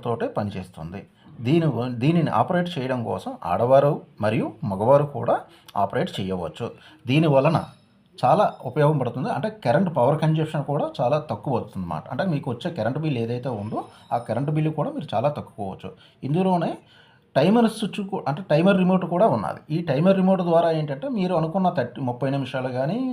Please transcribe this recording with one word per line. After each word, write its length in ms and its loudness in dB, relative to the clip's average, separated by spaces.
తోటే 220 -2
పనిచేస్తుంది. 640 -8
దీని 200 4
వ-, 240 0
దీనిని 280 4
ఆపరేట్ 340 0
చేయడం 340 -2
కోసం 240 -6
ఆడవారు 400 6
మరియు 260 0
మగవారు 360 4
కూడా 200 0
ఆపరేట్ 360 -2
చేయవచ్చు. 500 -6
దీని 280 4
వలన 240 4
చాలా 260 4
ఉపయోగపడుతుంది. 680 0
అంటే 120 -4
కరెంట్ 340 2
పవర్ 260 4
కన్జంప్షన్ 480 0
కూడా 120 -2
చాలా 180 2
తక్కువ 280 -2
అవుతుందన్నమాట. 540 -6
అంటే 120 -2
మీకు 200 -4
వచ్చే 140 -8
కరెంట్ 260 -2
బిల్ 200 0
ఏదైతే 260 -4
ఉందో 180 -6
ఆ 60 0
కరెంట్ 280 -2
బిల్లు 220 0
కూడా 180 -4
మీరు 180 -8
చాలా 240 0
తక్కువచ్చు. 520 -10
ఇందులోనే 480 0
టైమర్ 300 6
స్విచ్ 220 -6
కూ-, 180 -6
అంటే 220 -4
టైమర్ 320 4
రిమోట్ 200 2
కూడా 220 4
ఉన్నది. 260 -4
ఈ 40 0
టైమర్ 320 4
రిమోట్ 260 2
ద్వారా 220 4
ఏంటంటే 280 -6
మీరు 240 0
అనుకున్న 280 0
థర్టీ, 300 -4
ముప్పై 220 -4
నిమిషాలు 460 -4
కానీ, 200 -2